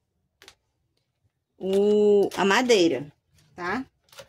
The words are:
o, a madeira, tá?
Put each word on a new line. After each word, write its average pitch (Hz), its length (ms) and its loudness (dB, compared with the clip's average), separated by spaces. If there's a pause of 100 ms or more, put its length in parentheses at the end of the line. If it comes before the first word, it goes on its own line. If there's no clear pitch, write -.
(1600)
o, 208 800 0
a 180 80 -2
madeira, 196 680 0 (440)
tá? 190 300 -8 (440)